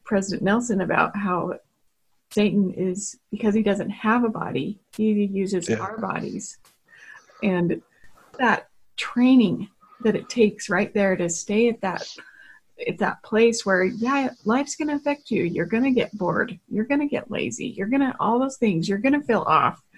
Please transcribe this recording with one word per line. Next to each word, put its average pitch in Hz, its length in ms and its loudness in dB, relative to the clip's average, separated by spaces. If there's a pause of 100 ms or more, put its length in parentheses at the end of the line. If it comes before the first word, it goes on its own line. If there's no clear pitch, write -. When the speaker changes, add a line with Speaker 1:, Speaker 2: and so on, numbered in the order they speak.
Speaker 1:
President 196 380 -2
Nelson 214 380 2
about 170 360 0
how 180 420 -4 (720)
Satan 202 420 2
is, 185 440 -4 (140)
because 208 220 0
he 220 100 4
doesn't 202 260 0
have 220 340 0
a 226 60 0
body, - 500 -6 (160)
he 214 300 2
uses 190 420 -2
Speaker 2:
Yeah. 185 100 0
Speaker 1:
our 208 200 -8
bodies. - 600 -6 (880)
And 180 380 2 (580)
that 240 300 0 (280)
training 240 720 4 (320)
that 214 140 2
it - 140 -8
takes - 400 2
right - 240 0
there 196 220 2
to 175 140 0
stay 208 400 0
at 233 120 -4
that, 185 260 -6 (800)
at 165 120 -4
that - 240 -2
place 226 420 2
where, 185 180 2
yeah, 247 460 -2 (140)
life's 269 320 0
gonna 302 200 -2
affect 285 360 -4
you. 208 120 0
You're 170 220 -2
gonna 254 260 0
get 240 260 0
bored. 180 420 -2 (100)
You're 214 160 -2
gonna 285 220 0
get - 240 -6
lazy. - 360 -6
You're 196 200 -6
gonna, 269 320 0
all 233 200 0
those 269 180 -4
things. 170 300 0
You're 196 100 0
gonna 277 260 2
feel 202 240 0
off. - 340 2 (160)